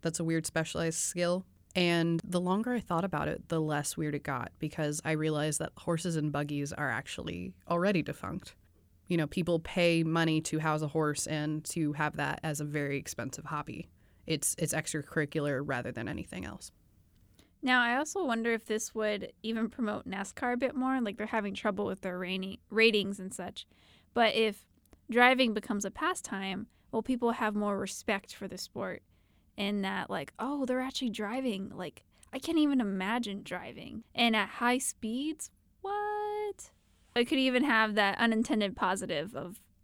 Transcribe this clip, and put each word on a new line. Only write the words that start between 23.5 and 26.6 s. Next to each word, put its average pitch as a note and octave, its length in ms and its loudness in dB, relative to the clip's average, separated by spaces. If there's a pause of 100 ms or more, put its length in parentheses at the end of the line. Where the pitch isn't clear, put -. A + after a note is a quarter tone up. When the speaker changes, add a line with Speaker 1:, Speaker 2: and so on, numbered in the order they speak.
Speaker 2:
But A3+ 220 6
if A3 300 2 (440)
driving B3 440 6
becomes G3+ 320 -2
a F#3+ 60 -4
pastime, G3 760 -4 (240)